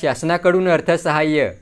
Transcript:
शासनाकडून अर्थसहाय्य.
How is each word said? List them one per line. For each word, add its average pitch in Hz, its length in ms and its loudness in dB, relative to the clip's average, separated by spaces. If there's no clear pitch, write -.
शासनाकडून 175 680 0
अर्थसहाय्य. 156 840 0